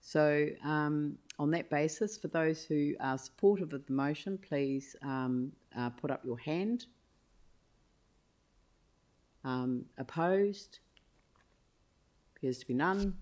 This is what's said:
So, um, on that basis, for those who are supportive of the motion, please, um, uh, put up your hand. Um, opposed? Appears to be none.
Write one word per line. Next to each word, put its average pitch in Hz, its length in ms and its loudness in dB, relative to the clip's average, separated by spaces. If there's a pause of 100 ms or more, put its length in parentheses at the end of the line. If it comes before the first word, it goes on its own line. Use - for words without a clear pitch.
So, 151 480 4 (160)
um, 151 540 0 (200)
on 147 120 2
that 170 200 0
basis, 156 460 0
for - 120 -8
those 160 360 2
who 147 360 0
are 131 180 0
supportive 190 540 2
of 139 140 -8
the 131 60 -2
motion, 151 460 0
please, 139 640 -2
um, 131 500 -2 (240)
uh, 123 140 -4
put 135 200 -6
up 131 140 -4
your 120 140 -4
hand. 190 480 -2 (2500)
Um, 127 400 -2 (140)
opposed? 190 800 0 (1600)
Appears 131 220 -2
to - 80 -16
be 123 80 -2
none. 185 480 0